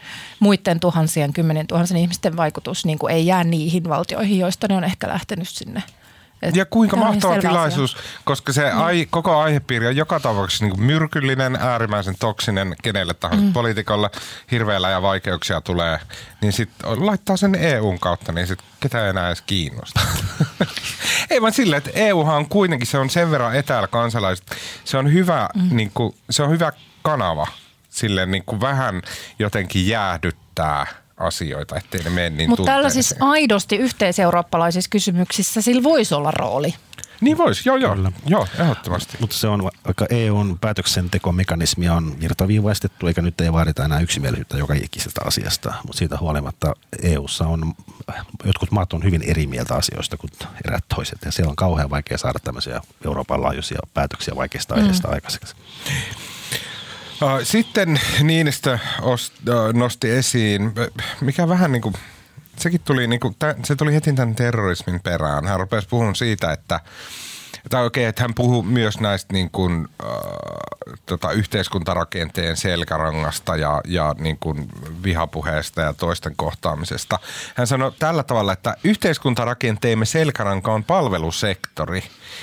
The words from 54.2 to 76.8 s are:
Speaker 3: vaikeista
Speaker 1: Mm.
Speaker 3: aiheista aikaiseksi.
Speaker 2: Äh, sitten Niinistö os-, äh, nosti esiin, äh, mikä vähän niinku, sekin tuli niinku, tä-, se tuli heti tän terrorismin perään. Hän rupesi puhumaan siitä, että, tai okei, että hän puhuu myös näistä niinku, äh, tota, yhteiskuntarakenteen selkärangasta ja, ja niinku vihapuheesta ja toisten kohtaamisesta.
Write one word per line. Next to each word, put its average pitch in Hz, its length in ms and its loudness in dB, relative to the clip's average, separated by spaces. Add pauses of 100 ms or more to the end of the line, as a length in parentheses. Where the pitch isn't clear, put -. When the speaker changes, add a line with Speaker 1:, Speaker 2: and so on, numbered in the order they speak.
Speaker 3:
vaikeista - 380 -6
Speaker 1:
Mm. 220 60 2
Speaker 3:
aiheista 185 280 2
aikaiseksi. - 460 -6 (1700)
Speaker 2:
Äh, 143 60 4 (140)
sitten 190 580 2 (220)
Niinistö 151 560 2 (220)
os-, 123 320 0 (160)
äh, 113 260 4
nosti 120 360 2
esiin, 113 520 2 (160)
äh, - 260 -4 (160)
mikä 147 280 2
vähän 180 240 4
niinku, 110 200 0 (640)
sekin 170 240 0
tuli 127 260 2
niinku, 120 320 0
tä-, 151 160 0 (100)
se 143 120 0
tuli 151 180 2
heti 156 180 2
tän 120 220 2
terrorismin 101 640 0
perään. 78 460 0
Hän 95 140 0
rupesi 101 280 -2
puhumaan 117 260 0
siitä, 104 380 -2
että, 80 280 -4 (920)
tai 123 160 2
okei, 120 180 0
että 113 180 -2
hän 120 120 -2
puhuu 123 280 4
myös 110 380 2
näistä 101 320 -2
niinku, 92 380 0
äh, 80 380 -4 (1000)
tota, 87 260 -2
yhteiskuntarakenteen 87 1200 -2
selkärangasta 80 1000 -2
ja, 73 300 0
ja 78 320 0
niinku 78 380 -4 (460)
vihapuheesta 80 800 -2
ja 76 140 0
toisten 85 420 -4
kohtaamisesta. - 840 -4 (360)